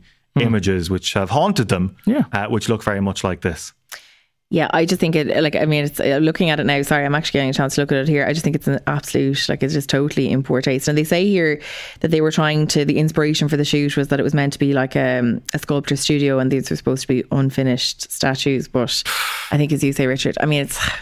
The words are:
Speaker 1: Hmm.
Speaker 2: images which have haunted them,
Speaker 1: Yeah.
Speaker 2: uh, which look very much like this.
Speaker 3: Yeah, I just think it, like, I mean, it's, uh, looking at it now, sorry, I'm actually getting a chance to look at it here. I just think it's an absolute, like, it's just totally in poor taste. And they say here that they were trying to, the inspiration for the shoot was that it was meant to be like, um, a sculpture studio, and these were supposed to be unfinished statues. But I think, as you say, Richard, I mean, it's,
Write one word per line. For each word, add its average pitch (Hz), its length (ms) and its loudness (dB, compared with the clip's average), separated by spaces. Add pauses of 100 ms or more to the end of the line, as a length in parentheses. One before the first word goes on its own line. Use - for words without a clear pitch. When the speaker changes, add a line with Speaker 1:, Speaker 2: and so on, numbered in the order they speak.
(360)
Speaker 1:
Hmm. 127 60 2
Speaker 2:
images 95 480 0
which 92 240 -2
have 98 160 0
haunted 147 400 2
them, 92 260 0 (100)
Speaker 1:
Yeah. 254 180 2 (100)
Speaker 2:
uh, 104 140 -2
which 113 220 -2
look 110 140 -2
very 101 180 0
much 98 220 -2
like 90 180 -2
this. - 300 -4 (800)
Speaker 3:
Yeah, 160 220 0
I 165 140 2
just 175 140 0
think 165 160 2
it, 151 120 0 (140)
like, 151 140 2
I - 100 2
mean, 151 200 2
it's, 143 140 -6
uh, 139 220 2
looking 160 300 2
at 151 80 0
it 135 60 0
now, 139 180 2
sorry, 143 220 2
I'm 143 100 0
actually 151 240 0
getting 135 100 0
a 123 40 -2
chance 135 220 0
to 147 60 2
look 143 100 -2
at 139 80 2
it 135 80 0
here. 143 180 2
I 147 80 2
just 160 100 -2
think 147 120 2
it's - 120 -6
an 139 180 2
absolute, 139 640 -2
like, 143 140 -2
it's 139 100 0
just 143 160 -2
totally 139 400 0
in 131 140 2
poor 131 180 0
taste. 131 260 -2
And 151 100 2
they 151 60 2
say 175 240 2
here 160 320 2 (420)
that 165 100 0
they 160 100 4
were 156 100 2
trying 151 360 2
to, 151 180 2
the 147 140 2
inspiration 156 480 0
for 147 100 0
the 147 80 0
shoot 143 320 0
was 139 120 0
that 139 100 0
it - 40 0
was 147 120 0
meant 143 180 0
to - 60 -12
be 139 140 2
like, 131 220 0
um, 127 460 0 (120)
a 147 60 -4
sculpture 143 360 -2
studio, 143 440 0
and 131 120 0
these 131 180 -2
were - 60 -4
supposed 135 280 -2
to - 40 -8
be 147 240 0
unfinished 135 800 0
statues. 135 560 -2
But - 340 -2 (500)
I 147 60 2
think, 147 140 2
as 139 120 0
you 139 100 2
say, 139 140 0
Richard, 135 340 0
I - 40 0
mean, 147 160 2
it's, - 180 -6 (220)